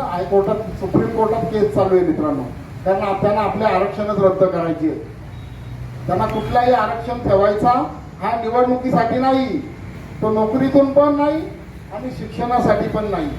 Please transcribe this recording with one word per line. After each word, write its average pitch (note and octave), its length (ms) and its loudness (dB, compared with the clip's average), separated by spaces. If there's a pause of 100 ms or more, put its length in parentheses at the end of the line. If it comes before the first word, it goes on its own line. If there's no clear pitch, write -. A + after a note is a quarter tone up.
हायकोर्टात, G3 640 0 (100)
सुप्रीम A3 380 0
कोर्टात A3 260 2
केस G#3+ 300 0
चालू F#3+ 220 4
आहे F3 120 4
मित्रांनो, D3+ 360 0 (420)
कारण G3 360 0
त्यांना G#3 200 2
आपले G#3 240 0
आरक्षणच G3+ 540 0
रद्द F#3+ 240 4
करायचे E3 460 0
आहे. - 240 -8 (960)
त्यांना F3+ 180 0
कुठलाही B3 480 2
आरक्षण A#3 500 -2
ठेवायचा G#3 460 4 (520)
हा A3+ 100 -2 (100)
निवडणुकीसाठी B3 760 2
नाही, C4 380 0 (640)
तो G#3+ 120 0
नोकरीतून C4+ 600 2
पण C#4+ 220 6
नाही D4 260 0 (540)
आणि B3 220 -8
शिक्षणासाठी A#3 680 0
पण G#3 240 -2
नाही. D#3 280 -2